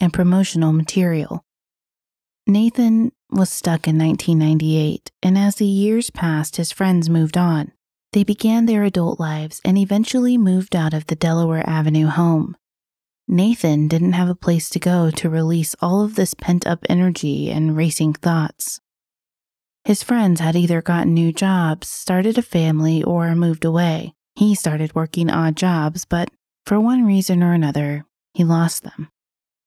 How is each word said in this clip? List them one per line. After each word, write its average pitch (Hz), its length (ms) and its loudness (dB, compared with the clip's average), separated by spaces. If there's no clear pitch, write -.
and 175 120 2
promotional 175 600 2
material. 160 720 -2
Nathan 226 680 2
was 190 200 0
stuck 165 360 -4
in 160 100 2
nineteen 160 420 0
ninety-eight, 156 720 0
and 185 160 2
as 202 180 0
the 208 100 0
years 208 440 0
passed, 156 460 -4
his 170 160 -4
friends 180 360 0
moved 160 280 0
on. 165 360 0
They 202 120 2
began 220 420 0
their 214 160 2
adult 185 380 -2
lives 156 440 -6
and 185 140 2
eventually 226 580 2
moved 185 380 2
out 160 180 0
of 156 140 -4
the 160 80 -4
Delaware 165 540 0
Avenue 156 400 2
home. 165 480 0
Nathan 175 580 2
didn't 165 280 0
have 180 140 0
a 180 60 -2
place 170 360 -2
to 175 100 -4
go 175 320 2
to 160 180 -4
release 160 500 0
all 185 220 2
of 214 140 -4
this 190 180 0
pent-up - 540 -2
energy 170 600 0
and 156 260 -2
racing 156 380 0
thoughts. - 640 -4
His 202 180 0
friends 202 380 2
had 165 160 0
either 170 260 0
gotten 170 320 0
new 165 180 2
jobs, 175 560 -2
started 190 480 -2
a 240 60 2
family, 160 600 0
or 170 320 0
moved 165 280 0
away. 165 500 -2
He 208 220 2
started 156 400 -4
working 165 340 -2
odd 160 240 0
jobs, 165 500 -2
but 175 260 -4
for 208 140 0
one 240 260 2
reason 185 380 2
or 175 80 4
another, 147 520 -2
he 175 80 0
lost 165 400 0
them. - 260 -14